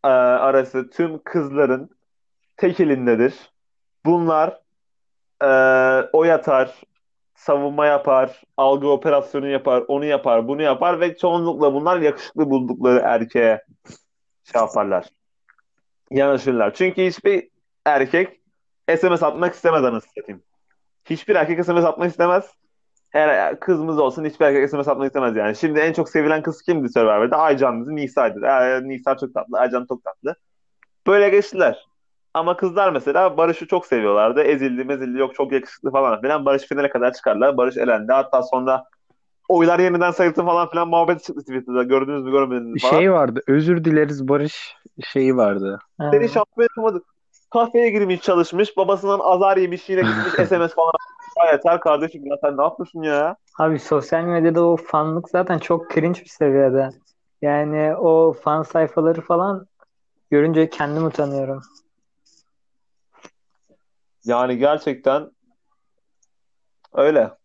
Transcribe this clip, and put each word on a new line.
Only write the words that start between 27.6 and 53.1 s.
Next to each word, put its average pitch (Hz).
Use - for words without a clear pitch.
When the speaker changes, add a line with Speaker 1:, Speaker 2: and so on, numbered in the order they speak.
Speaker 1:
Nisa'ydı. 123
Ee, 131
Nisa 135
çok -
tatlı, 110
Aycan 123
çok 127
tatlı. 143
Böyle 202
geçtiler. 185
Ama 170
kızlar 185
mesela 151
Barış'ı 165
çok 180
seviyorlardı. 110
Ezildi, 131
mezildi, 131
yok 131
çok 131
yakışıklı 131
falan 127
filan. 143
Barış 139
finale 139
kadar 127
çıkardılar. 127
Barış 127
elendi. 113
Hatta 135
sonra 131
oylar 175
yeniden 175
sayıldı 170
falan 175
filan 170
muhabbet 170
çıktı 147
Twitter'da. 127
Gördünüz 135
mü, 131
görmediniz 127
mi 113
falan. 135
Speaker 2:
Şey 190
vardı, 135
özür 156
dileriz 147
Barış 147
şeyi 131
vardı. 98
Speaker 3:
Ha. 147
Speaker 1:
Seni 143
şampiyon 233
yapamadık. 214
Kafeye 233
girmiş, 196
çalışmış. 180
Babasından 196
azar 190
yemiş, 185
yine 185
gitmiş 110
Speaker 2:
<laughs> 175
Speaker 1:
S 185
M 170
S -
falan. 165
Ya 165
yeter 170
kardeşim 151
ya, 143
sen 143
ne 143
yapıyorsun 170
ya? 151